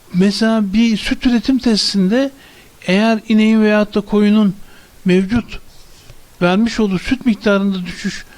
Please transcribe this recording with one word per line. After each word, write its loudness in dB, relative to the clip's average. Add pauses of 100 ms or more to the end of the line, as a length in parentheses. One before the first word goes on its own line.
(140)
Mesela 0
bir 2
süt -4
üretim 0
tesisinde 0 (560)
eğer 0
ineğin 2
veyahut 0
da 0
koyunun 2 (500)
mevcut -2 (840)
vermiş 0
olduğu 0
süt -4
miktarında 0
düşüş -10 (140)